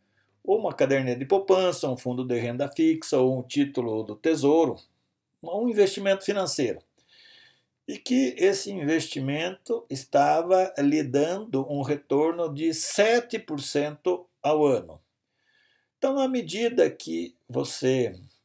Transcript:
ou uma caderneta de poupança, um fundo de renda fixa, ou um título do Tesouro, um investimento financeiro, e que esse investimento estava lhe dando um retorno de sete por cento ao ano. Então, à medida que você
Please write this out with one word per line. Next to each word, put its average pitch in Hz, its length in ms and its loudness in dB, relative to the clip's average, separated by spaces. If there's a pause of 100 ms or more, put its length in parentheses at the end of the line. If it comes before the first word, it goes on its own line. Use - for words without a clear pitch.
(440)
ou 214 160 2
uma 190 140 -4
caderneta 131 460 0
de 135 60 -8
poupança, 185 640 2
um 127 80 -4
fundo 127 280 -6
de 123 140 0
renda 123 300 -4
fixa, 160 480 0
ou 131 220 4
um 123 40 -6
título 120 600 -2
do 107 120 -12
Tesouro, 151 600 2 (680)
um 196 240 -4
investimento 196 560 2
financeiro, 165 560 -2 (1040)
e 202 120 -10
que 254 400 0
esse 196 340 2
investimento 160 1160 -4
estava 175 880 2
lhe 147 260 2
dando 147 680 -2
um 143 120 -4
retorno 147 720 -2
de 160 200 -2
sete 226 640 2
por 151 220 -8
cento 147 680 -4 (160)
ao 151 240 2
ano. 117 360 0 (960)
Então, 277 220 0
à 269 80 2
medida 226 640 0
que - 460 -8 (140)
você 131 680 -2 (280)